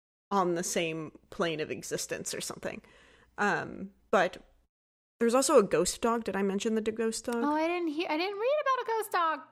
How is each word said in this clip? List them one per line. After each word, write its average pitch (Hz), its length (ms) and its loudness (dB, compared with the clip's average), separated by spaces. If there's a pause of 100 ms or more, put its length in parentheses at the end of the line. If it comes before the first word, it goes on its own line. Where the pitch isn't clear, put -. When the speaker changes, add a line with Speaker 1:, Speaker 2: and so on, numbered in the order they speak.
(320)
Speaker 1:
on 180 240 4
the 180 80 -2
same 160 480 -4 (180)
plane 165 300 -2
of 151 100 -4
existence - 640 -6
or - 60 -8
something. - 420 -10 (560)
Um, 190 520 -2 (200)
but 185 280 4 (840)
there's 233 140 4
also 269 240 6
a 220 40 10
ghost 175 380 2
dog. 233 240 0
Did 190 120 -4
I 196 60 0
mention 202 320 0
the 220 60 0
d-, 220 120 -2
ghost 220 340 -4
dog? 233 180 -2
Speaker 2:
Oh, 294 100 2
I 311 140 2
didn't 349 200 -2
hear, 311 220 -2
I 302 60 0
didn't 392 220 -2
read 554 240 0
about 523 200 0
a - 40 -12 (120)
ghost 427 140 -6
dog. 320 280 2 (120)